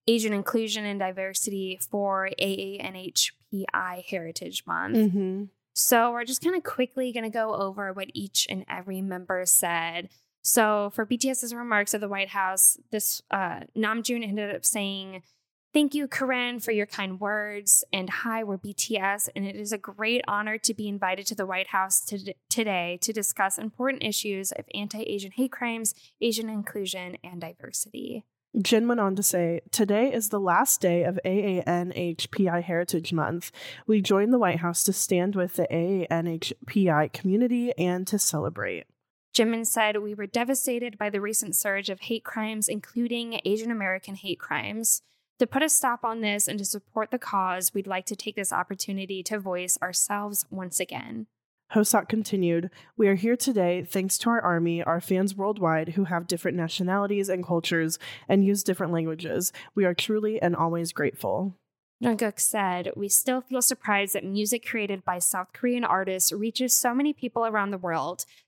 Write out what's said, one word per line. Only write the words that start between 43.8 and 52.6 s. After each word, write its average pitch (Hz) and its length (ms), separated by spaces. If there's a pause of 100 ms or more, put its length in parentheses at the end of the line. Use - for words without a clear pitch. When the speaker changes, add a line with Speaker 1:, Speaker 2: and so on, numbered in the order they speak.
Speaker 1:
hate 190 240
crimes. 208 600 (360)
To 240 80
put 285 160
a 320 60
stop 240 360
on 226 160
this 208 280
and 214 100
to 196 60
support - 480
the 254 80
cause, 185 520
we'd 196 140
like 190 200
to 202 100
take - 180
this 196 180
opportunity 190 720
to 214 160
voice 180 420
ourselves 208 720
once 185 300
again." 220 480 (460)
Speaker 2:
Hosak 208 340
continued, 185 600 (280)